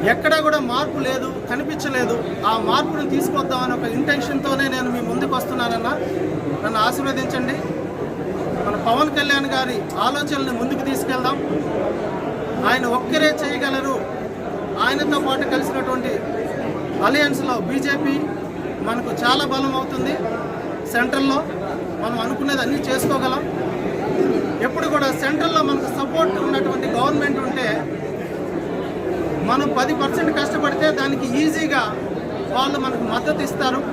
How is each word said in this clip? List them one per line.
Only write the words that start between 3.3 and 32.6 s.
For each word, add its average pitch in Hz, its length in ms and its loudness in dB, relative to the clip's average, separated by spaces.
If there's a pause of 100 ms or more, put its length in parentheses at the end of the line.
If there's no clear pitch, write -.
ఒక 240 200 -2
ఇంటెన్షన్‌తోనే 277 760 0
నేను 254 220 0
మీ 247 100 -2
ముందుకు 262 340 0
వస్తున్నానన్నా. 240 560 -2 (720)
నన్ను 220 140 0
ఆశీర్వదించండి. 254 720 0 (1120)
మన 208 200 -2
పవన్ 277 240 4
కళ్యాణ్ 277 360 2
గారి 254 360 0 (180)
ఆలోచనల్ని 269 520 0
ముందుకు 254 320 0
తీసుకెళ్దాం. 254 520 0 (1300)
ఆయన 254 180 2
ఒక్కరే 254 420 2
చేయగలరు. 277 920 -2 (680)
ఆయనతో 285 340 2
పాటు 269 220 0
కలిసినటువంటి 262 640 0 (960)
అలయన్స్‌లో 262 560 2
బీజేపీ 277 600 0 (640)
మనకు 240 260 -2
చాలా 262 340 2
బలం 269 320 0
అవుతుంది. 262 400 -2 (760)
సెంట్రల్లో 269 440 2 (680)
మనం 233 160 -2
అనుకునేది 277 400 0
అన్నీ 254 180 0
చేసుకోగలం. 262 840 0 (1000)
ఎప్పుడు 320 240 0
కూడా 277 260 2
సెంట్రల్లో 311 500 2
మనకు 277 220 2
సపోర్ట్ 320 540 0
ఉన్నటువంటి 269 500 0
గవర్నమెంట్ 277 500 2
ఉంటే 254 580 -2 (1500)
మనం 262 340 2
పది 269 160 2
పర్సెంట్ 269 440 2
కష్టపడితే 294 540 2
దానికి 269 500 0
ఈజీగా 285 540 2 (600)
వాళ్ళు 277 200 2